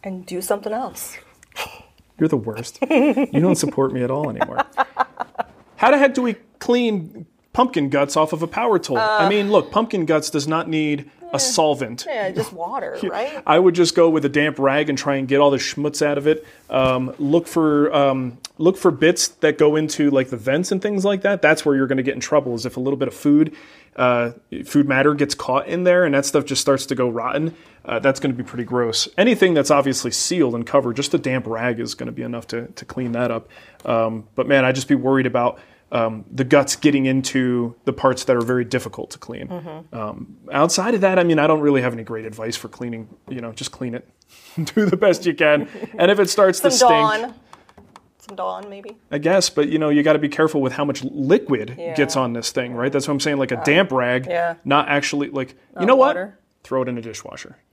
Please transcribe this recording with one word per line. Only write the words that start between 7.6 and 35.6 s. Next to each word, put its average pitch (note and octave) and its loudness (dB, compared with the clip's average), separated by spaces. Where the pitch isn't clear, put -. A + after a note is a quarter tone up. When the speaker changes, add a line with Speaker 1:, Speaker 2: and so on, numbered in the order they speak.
Speaker 2:
guts C#3 0
off D#3 2
of D#3 -6
a E3+ -2
power G#3+ 0
tool. - -2
I G#3+ 2
Speaker 1:
Uh, G3 4
Speaker 2:
mean, G3+ 0
look, F#3 4
pumpkin G#3 0
guts D3+ 2
does C#3+ -2
not D#3+ -2
need D3+ -2
a - -4
Speaker 1:
eh, - -2
Speaker 2:
solvent. C3+ 0
Speaker 1:
yeah, A3 -4
just G3+ -6
water, F#3 -8
Speaker 2:
<laughs> - -6
Speaker 1:
right? B3 -6
Speaker 2:
I D#3 4
would F3+ 6
just E3 2
go E3 6
with D#3 0
a C#3+ 0
damp D3 0
rag C#3 2
and C3+ -2
try C#3 -2
and C3+ -4
get C#3 2
all C#3+ 6
the C#3 2
schmutz D3 -4
out D3 0
of C#3+ -2
it. D3+ 2
Um, B2+ 0
look D#3 2
for, D3+ 2
um, C3 0
look F3+ 2
for F#3 4
bits D#3 2
that D3+ 0
go D3+ 4
into, D3+ 0
like, C3 0
the B2+ -6
vents C3+ -2
and F#3+ -2
things G#3 -2
like G3+ 0
that. G3+ 0
That's D3+ 4
where C#3+ 2
you're C3+ 2
gonna C3 0
get C3 -2
in A#2+ -8
trouble, B2+ 0
is A#2 -8
if A#2+ -8
a - -6
little C3+ -2
bit C3+ -2
of - -10
food, D3+ 2
uh, A#2+ 2
food C#3+ 2
matter C#3 4
gets C#3+ -2
caught - -4
in F3+ -4
there F3+ 4
and D3 2
that C#3 2
stuff C#3+ 0
just C#3 -4
starts C3+ 0
to C3+ -4
go B2+ 0
rotten, C3 -4
uh, A#2 -2
that's C3+ 0
gonna C3+ -4
be A#2+ -8
pretty B2 -8
gross. A#2 -2
Anything G3 4
that's C#3 2
obviously C3+ 2
sealed D3 0
and A#2 -6
covered, B2 0
just C#3 -2
a E3 2
damp B2+ -2
rag A2+ -4
is A#2 -6
gonna A#2+ -10
be B2 -10
enough A#2+ -10
to, A#2 -8
to - -18
clean B2+ -6
that A#2 -2
up. A#2 -6
Um, A2+ -2
but - -2
man, C3+ 6
I'd B2+ 4
just C3 -6
be C#3+ 4
worried C3 2
about A#2+ -2